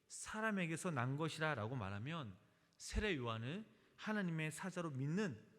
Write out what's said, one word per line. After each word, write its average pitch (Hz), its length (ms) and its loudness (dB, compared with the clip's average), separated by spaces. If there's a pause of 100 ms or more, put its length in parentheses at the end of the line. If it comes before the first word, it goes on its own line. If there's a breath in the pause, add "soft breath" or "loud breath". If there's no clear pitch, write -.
사람에게서 190 800 0
난 131 260 2
것이라라고 147 600 0
말하면 107 600 -4 (400 soft breath)
세례 - 400 0
요한을 123 480 -2 (320 loud breath)
하나님의 170 560 0
사자로 175 380 -2
믿는 143 480 2 (200)